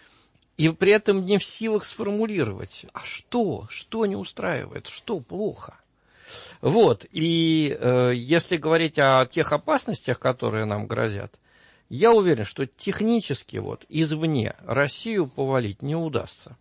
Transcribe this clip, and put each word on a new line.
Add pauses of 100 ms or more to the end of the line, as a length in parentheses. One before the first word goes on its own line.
(560)
и
при
этом
не
в
силах
сформулировать,
а
что,
что
не
устраивает,
что
плохо. (840)
Вот,
и,
э,
если
говорить
о
тех
опасностях,
которые
нам
грозят, (500)
я
уверен,
что
технически
вот
извне
Россию
повалить
не
удастся.